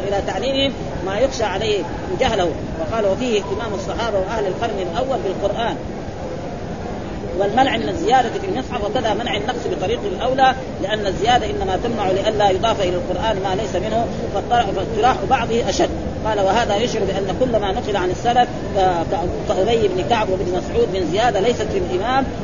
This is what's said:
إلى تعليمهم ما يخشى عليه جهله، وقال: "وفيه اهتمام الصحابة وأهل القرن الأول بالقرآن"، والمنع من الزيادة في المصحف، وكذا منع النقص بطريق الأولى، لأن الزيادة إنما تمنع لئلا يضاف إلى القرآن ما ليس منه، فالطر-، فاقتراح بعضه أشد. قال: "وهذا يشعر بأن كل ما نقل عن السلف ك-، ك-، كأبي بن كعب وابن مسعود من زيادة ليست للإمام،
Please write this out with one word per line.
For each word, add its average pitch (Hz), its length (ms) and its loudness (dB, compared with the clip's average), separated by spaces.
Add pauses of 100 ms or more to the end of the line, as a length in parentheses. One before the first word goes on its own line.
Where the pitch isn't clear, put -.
إلى 196 180 0
تعليمهم 269 460 0 (340)
ما 190 120 -2
يخشى 240 260 0
عليه 202 380 0 (380)
جهله، 190 300 2 (300)
وقال: 208 260 0
"وفيه 208 320 2
اهتمام 208 360 -4
الصحابة 202 440 -2
وأهل 208 280 0
القرن 214 320 -2 (140)
الأول 247 320 0
بالقرآن"، 202 520 -2 (1600)
والمنع 226 380 2
من 220 120 -2
الزيادة 220 400 2
في 196 180 -4
المصحف، 233 380 -4
وكذا 220 300 0
منع 214 220 -2
النقص 208 240 -4 (100)
بطريق 185 340 -2
الأولى، 254 500 2 (280)
لأن 208 240 -2
الزيادة 214 400 2
إنما 196 380 -2
تمنع 214 260 0
لئلا 202 400 4
يضاف 202 300 2
إلى 180 160 2
القرآن 180 480 0
ما 190 100 0
ليس 196 220 -2
منه، 220 300 0 (280)
فالطر-، 220 320 2 (100)
فاقتراح 240 400 2 (140)
بعضه 233 380 2
أشد. - 220 2 (360)
قال: 214 140 2
"وهذا 202 360 4
يشعر 220 280 0
بأن 190 360 -2
كل 240 180 4
ما 202 140 0
نقل 208 240 -2
عن 185 140 2
السلف 240 380 2 (280)
ك-، 196 40 4
ك-، 180 680 0
كأبي 208 400 4
بن 180 220 0
كعب 214 180 2
وابن 185 160 0
مسعود 180 500 0
من 185 180 0
زيادة 208 280 2
ليست 226 340 2
للإمام، 208 500 0 (200)